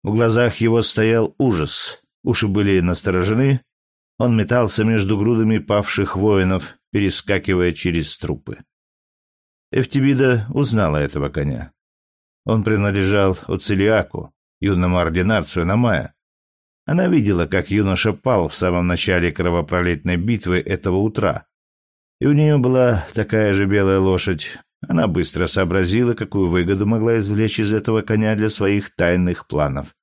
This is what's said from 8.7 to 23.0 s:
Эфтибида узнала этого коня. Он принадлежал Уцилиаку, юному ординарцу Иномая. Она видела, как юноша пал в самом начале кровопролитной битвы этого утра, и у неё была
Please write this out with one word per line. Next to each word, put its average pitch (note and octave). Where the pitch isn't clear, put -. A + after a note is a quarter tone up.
Эфтибида C3
узнала A2
этого C#2+
коня. C2+
Он A2
принадлежал G2+
Уцилиаку, G2
юному F2+
ординарцу F2+
Иномая. G2+
Она F3
видела, G#2
как F#2+
юноша G2
пал G2
в -
самом F2+
начале F2
кровопролитной F2
битвы F#2
этого F2+
утра, G#2
и B2+
у C#3+
неё D3+
была B2